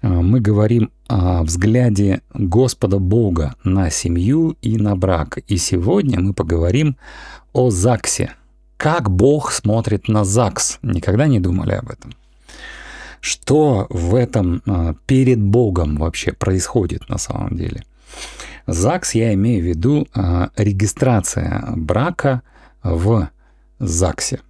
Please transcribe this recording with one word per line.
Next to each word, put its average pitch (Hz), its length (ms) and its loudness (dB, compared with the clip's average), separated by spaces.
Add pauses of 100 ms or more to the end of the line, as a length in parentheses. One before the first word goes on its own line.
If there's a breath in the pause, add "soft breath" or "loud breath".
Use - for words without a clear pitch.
э, 80 60 0
мы 90 320 4
говорим 107 500 2 (180)
о 87 340 2
взгляде 101 800 2 (100)
Господа 101 640 0
Бога 90 560 0 (100)
на 95 260 2
семью 120 720 0
и 110 160 0
на 104 180 2
брак. 90 500 -2
И 98 120 -2
сегодня 107 600 0
мы 95 120 0
поговорим 90 640 0 (560 loud breath)
о 127 180 2
загсе. 101 640 0 (460)
Как 151 320 0
Бог 123 420 2
смотрит 107 560 -2
на 107 160 2
загс? 98 580 0
Никогда 104 440 0
не 131 120 4
думали 90 340 0
об - 180 -4
этом? - 240 -16 (1040 loud breath)
Что 139 720 2
в 87 240 0
этом, 98 500 0
э, 82 300 0 (120)
перед 131 320 4
Богом 98 600 2
вообще 82 340 -4
происходит 92 800 -2
на 95 80 -4
самом - 380 -6
деле? - 280 -8 (840 loud breath)
загс, 131 480 -2
я 113 200 2
имею 101 280 2
в 82 40 -2
виду, 87 480 0
э, 87 420 0
регистрация 101 1200 0
брака 127 680 -2 (400 soft breath)
в 90 460 0 (500)
загсе. 87 720 -4